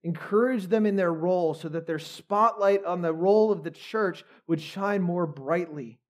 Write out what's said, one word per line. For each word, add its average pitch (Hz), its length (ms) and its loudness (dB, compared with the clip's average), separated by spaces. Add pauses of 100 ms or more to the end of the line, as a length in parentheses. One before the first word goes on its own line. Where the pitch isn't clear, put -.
Encourage 202 640 0
them 214 180 2
in 208 80 2
their 185 180 2
role 165 400 0
so 156 160 -8
that 165 200 -6
their 160 100 -2
spotlight 202 840 2
on 175 180 -2
the 165 100 0
role 202 380 4
of 170 140 -2
the 165 80 -8
church 202 520 -4 (220)
would 160 140 0
shine 196 420 -2
more 175 240 0
brightly. 147 720 -6 (120)